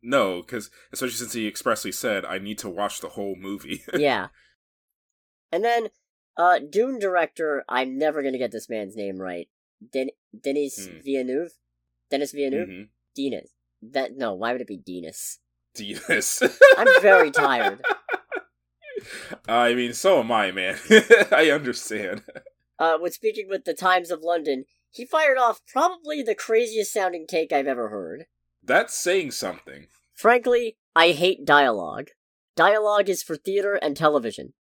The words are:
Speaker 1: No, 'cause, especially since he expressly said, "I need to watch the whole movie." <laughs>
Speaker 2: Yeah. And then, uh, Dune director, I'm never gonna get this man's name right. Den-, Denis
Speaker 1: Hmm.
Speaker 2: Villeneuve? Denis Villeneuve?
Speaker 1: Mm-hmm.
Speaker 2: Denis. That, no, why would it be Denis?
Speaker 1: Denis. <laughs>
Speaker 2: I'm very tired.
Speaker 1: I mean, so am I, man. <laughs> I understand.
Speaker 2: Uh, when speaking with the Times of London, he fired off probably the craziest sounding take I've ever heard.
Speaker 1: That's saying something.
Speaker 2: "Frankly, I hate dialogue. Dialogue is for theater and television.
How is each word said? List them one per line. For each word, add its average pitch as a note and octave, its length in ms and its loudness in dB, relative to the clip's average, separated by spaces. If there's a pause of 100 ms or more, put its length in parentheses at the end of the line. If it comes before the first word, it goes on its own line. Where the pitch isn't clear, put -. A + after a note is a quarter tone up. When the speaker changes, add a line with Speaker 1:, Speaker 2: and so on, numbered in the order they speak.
Speaker 1:
No, A2 420 0
'cause, A2+ 260 -12 (240)
especially B2 240 -6
since A#2 160 -10
he A2 160 -4
expressly G#2 420 -4
said, G2+ 320 -4
"I F#2 140 -8
need G2+ 220 -10
to G#2 100 -10
watch G2 320 -6
the A#2 80 -12
whole G2 260 -8
movie." F#2+ 540 -10
<laughs> - 80 -12
Speaker 2:
Yeah. B2 300 0 (1200)
And F3+ 140 -2
then, A#3 240 0 (480)
uh, F3 220 4
Dune G#3+ 380 -2
director, E3+ 720 -2
I'm C3 280 -4
never D3+ 260 -2
gonna C3 140 -4
get A#2+ 140 -4
this A2 180 -12
man's G#2+ 260 -8
name G2 220 -8
right. F2+ 320 -10 (420)
Den-, C3+ 200 -4 (300)
Denis C#3 460 -4
Speaker 1:
Hmm. E2+ 160 -20
Speaker 2:
Villeneuve? C3+ 480 -4 (580)
Denis C#3 220 -4
Villeneuve? C#3+ 380 -4
Speaker 1:
Mm-hmm. F#2 140 -18 (320)
Speaker 2:
Denis. C3+ 340 -8 (320)
That, B2+ 340 -6
no, A#2+ 180 -6
why A2+ 200 -4
would B2 80 -6
it A2+ 60 -12
be G2+ 100 -14
Denis? E2+ 600 -14 (360)
Speaker 1:
Denis. - 680 -4 (200)
<laughs> C5 160 10
Speaker 2:
I'm B4+ 240 6
very - 300 6
tired. - 500 0 (1700)
Speaker 1:
I A#2+ 260 4
mean, B2 200 -2
so F#3 260 4
am A2+ 120 -2
I, G#2 200 2
man. F#2 320 -4
<laughs> - 60 -18 (420)
I D#3+ 200 4
understand. A2 720 -6 (560)
Speaker 2:
Uh, D#3+ 180 2
when E3+ 140 -4
speaking G#3+ 380 -6
with F#3+ 160 -6
the E3+ 80 -4
Times F3+ 380 0
of D#3+ 100 -8
London, D#3 440 -2 (240)
he A#3+ 160 -14
fired D4+ 320 2
off A#3 300 0
probably D4+ 540 -2
the A3 140 -2
craziest A3 580 -2
sounding F3 340 -2
take D#3+ 240 -2
I've C#3 160 0
ever B2 220 -4
heard. G#2 360 -12 (380)
Speaker 1:
That's D#3+ 340 2
saying F3 340 -2
something. D#2+ 560 -12 (260)
Speaker 2:
"Frankly, A#3+ 640 2 (180)
I E3 160 8
hate E3+ 340 0
dialogue. C3+ 640 2 (460)
Dialogue G#3 540 4
is F3+ 140 -4
for D#3+ 120 -8
theater G3 400 -4
and D3 220 -4
television. C#3 640 0